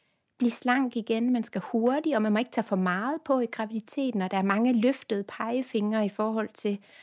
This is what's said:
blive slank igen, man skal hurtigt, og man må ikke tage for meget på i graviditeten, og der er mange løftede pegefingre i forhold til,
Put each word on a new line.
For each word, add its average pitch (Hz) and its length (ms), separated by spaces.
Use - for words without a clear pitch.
blive 240 140
slank 247 440
igen, 226 380
man 226 100
skal - 180
hurtigt, 262 540
og 214 60
man 214 100
må 208 80
ikke 254 120
tage 226 140
for 202 100
meget 190 500
på 262 140
i 240 60
graviditeten, 226 760
og 185 100
der 196 60
er 190 40
mange 208 320
løftede 220 500
pegefingre 220 840
i 196 40
forhold 214 440
til, 202 260